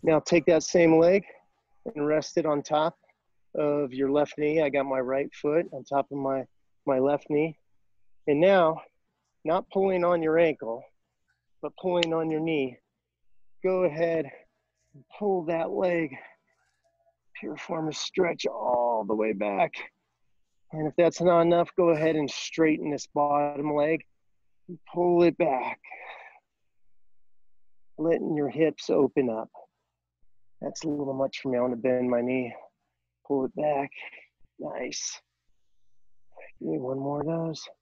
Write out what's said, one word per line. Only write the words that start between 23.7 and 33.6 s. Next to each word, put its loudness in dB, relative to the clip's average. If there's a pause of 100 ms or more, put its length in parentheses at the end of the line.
leg 0 (640)
and -14 (140)
pull 4
it 6
back, -2 (2250)
letting 0
your -2
hips -2
open 2
up. -6 (1080)
That's -10
a -4
little -4
much -4
for -6
me. 0
I 2
want 0
to -6
bend 0
my 0
knee, -2 (720)
pull 0
it -8
back. -2 (680)